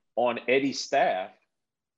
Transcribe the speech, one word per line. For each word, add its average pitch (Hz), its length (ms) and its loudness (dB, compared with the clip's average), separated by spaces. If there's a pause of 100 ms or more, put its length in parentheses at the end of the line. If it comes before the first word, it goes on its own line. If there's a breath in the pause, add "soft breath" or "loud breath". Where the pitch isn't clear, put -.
(160)
on 120 320 0
Eddie's 135 320 2
staff. 123 500 0 (680)